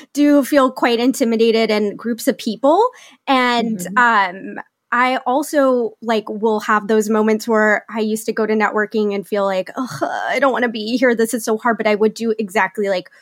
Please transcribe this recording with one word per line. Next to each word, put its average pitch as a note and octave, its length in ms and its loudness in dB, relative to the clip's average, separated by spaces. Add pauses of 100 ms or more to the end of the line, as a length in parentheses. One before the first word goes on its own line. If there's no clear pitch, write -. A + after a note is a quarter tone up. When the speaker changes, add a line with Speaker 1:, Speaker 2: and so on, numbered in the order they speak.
(120)
Speaker 1:
do C#4+ 320 4
feel C4+ 280 4
quite A#3+ 260 0
intimidated A3+ 720 2
in G#3 260 0
groups A#3 300 -6
of B3 120 0
people. D#4 500 2 (380)
And, A#3+ 520 0
Speaker 2:
Mm-hmm. F3+ 200 -2 (580)
Speaker 1:
um, - 60 -12 (320)
I B3+ 220 0 (100)
also, C4 760 0
like, A3 260 -2
will G#3+ 320 -2
have G#3 260 0
those G#3+ 220 0
moments G#3+ 400 0
where G#3+ 400 2
I A3 120 -8
used G#3+ 260 -4
to A3+ 60 -4
go A3 120 -2
to G#3+ 80 -2
networking G#3+ 640 0
and G3 120 -6
feel G3+ 200 -2
like, F#3+ 280 -2
"Ugh, A#3+ 280 -6
I A2+ 360 -4
don't C4 140 2
wanna A#3 160 0
be A3+ 300 -4
here. B3 160 2
This A3 180 -2
is A#3 140 -6
so A3 100 0
hard." A3+ 220 0
But A3 80 -2
I G#3+ 80 2
would G#3 180 2
do A3+ 260 -4
exactly, G3 520 -2
like, F#3 180 -4 (140)